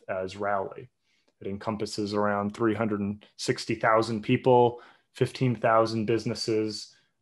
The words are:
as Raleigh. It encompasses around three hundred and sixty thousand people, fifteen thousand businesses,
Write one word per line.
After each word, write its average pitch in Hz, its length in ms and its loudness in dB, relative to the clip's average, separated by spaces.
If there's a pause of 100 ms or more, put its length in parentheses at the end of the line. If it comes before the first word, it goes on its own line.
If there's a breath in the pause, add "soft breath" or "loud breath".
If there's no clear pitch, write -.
as 95 280 -6
Raleigh. 101 520 -4 (500)
It 104 80 -12
encompasses 104 680 -4
around 104 400 0
three 113 180 2
hundred 104 280 -2
and 104 220 -6 (140 soft breath)
sixty - 380 -4
thousand 113 480 2
people, 123 580 4 (320 loud breath)
fifteen 127 420 0
thousand 113 520 2
businesses, 110 880 -2 (260 soft breath)